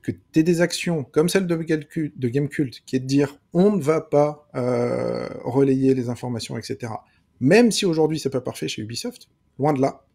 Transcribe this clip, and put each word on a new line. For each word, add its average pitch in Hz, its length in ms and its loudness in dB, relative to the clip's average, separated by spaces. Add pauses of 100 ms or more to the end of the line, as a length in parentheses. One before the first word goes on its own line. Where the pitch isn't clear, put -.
que - 100 -6
t'aies - 300 -2
des 165 180 2
actions 165 440 -2
comme 160 260 0
celle 196 160 0
de 170 100 0
Gamecult, 156 600 -4
de 127 120 -2
Gamecult, 139 580 -4
qui - 80 -6
est 131 40 2
de 127 60 -6
dire, 139 320 0 (160)
on 202 220 4
ne 190 40 0
va 151 220 0
pas, 147 540 0
euh, 120 720 -2 (140)
relayer 135 500 4
les 123 160 -2
informations, 120 480 -8
et 113 60 -8
cetera. 113 420 -10 (360)
Même 208 280 6
si 202 160 -2
aujourd'hui 156 340 2
c'est 135 120 -4
pas 131 100 -2
parfait - 260 -8
chez 113 140 -8
Ubisoft, 117 480 -12 (300)
loin 147 140 0
de 131 80 0
là - 220 -2 (120)